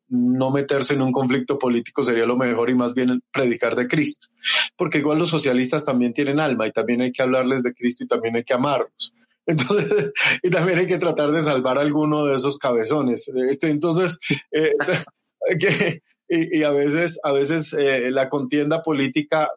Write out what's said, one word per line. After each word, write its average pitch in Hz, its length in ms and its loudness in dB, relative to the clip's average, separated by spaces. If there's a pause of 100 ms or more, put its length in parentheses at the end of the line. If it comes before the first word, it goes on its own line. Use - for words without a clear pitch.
no 127 420 2
meterse 139 440 0
en 135 80 0
un 131 100 2
conflicto 135 460 0
político 120 440 -2
sería 117 220 2
lo 123 140 0
mejor 120 320 0
y 127 40 2
más 123 200 0
bien 127 360 0
predicar 120 460 0
de 123 100 0
Cristo, 123 420 -2 (500)
porque 165 180 0
igual 151 220 0
los 170 100 0
socialistas 139 560 0
también 123 300 0
tienen 143 260 0
alma 123 260 0
y 104 60 -4
también 117 300 0
hay 127 100 -2
que - 80 -4
hablarles 131 420 2
de 123 120 -2
Cristo 123 300 -4
y 123 40 -10
también 117 280 -2
hay 117 80 -2
que 131 100 0
amarlos. 127 580 -2 (320)
Entonces, 160 680 0 (140)
<laughs> - 160 0
y 180 60 2
también 170 300 2
hay 180 80 2
que 175 100 0
tratar 151 360 0
de 160 100 2
salvar 131 340 0
a 143 60 2
alguno 151 420 0
de 139 120 2
esos 139 200 -2
cabezones. 123 760 0 (200)
Este, 151 180 -2
entonces, 165 500 0 (340)
eh, 151 260 2
<laughs> 160 840 -4
que, 175 400 0 (300)
y, 165 300 0
y - 20 2
a 147 80 2
veces, 147 540 0
a 147 80 0
veces, 151 420 0
eh, 135 360 0
la 131 200 0
contienda 147 520 -2
política 147 760 0